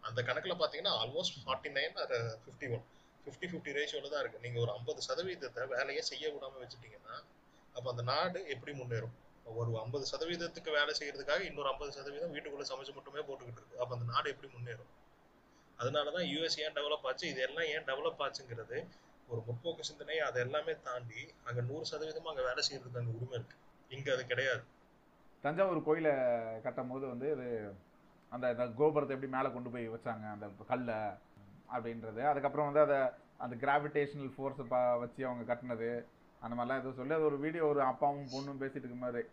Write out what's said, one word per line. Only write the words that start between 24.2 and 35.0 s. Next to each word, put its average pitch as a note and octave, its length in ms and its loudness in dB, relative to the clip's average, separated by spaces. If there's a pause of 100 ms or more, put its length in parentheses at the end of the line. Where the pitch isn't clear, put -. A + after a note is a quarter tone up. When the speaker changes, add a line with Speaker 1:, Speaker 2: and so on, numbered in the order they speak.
Speaker 1:
கிடையாது. B2 360 2 (800)
Speaker 2:
தஞ்சாவூர் E3+ 400 4
கோயிலை D#3 300 6 (500)
கட்டும் B2 260 -4
போது C3+ 180 -4
வந்து C3 260 -2
இது, A#2 420 -2 (540)
அந்த, B2 200 -2
அந்த A#2+ 180 2
கோபுரத்தை C3+ 500 4
எப்படி C3 200 -2
மேல C3 140 4
கொண்டு B2 200 -6
போய் A#2 180 -4
வச்சாங்க, A2 420 -4
அந்த G#2 180 -6 (200)
கல்லை B2+ 260 0 (800)
அப்படின்றது. A#2 480 -4
அதுக்கப்புறம் C#3+ 520 4
வந்து D3+ 80 8
அதை, C#3 300 8 (260)
அந்த A#2+ 300 -4
கிராவிடேஷனல் C#3+ 720 2
ஃபோர்ஸை C3+ 300 -4
ப-, B2 300 6
வச்சு A#2+ 280 -2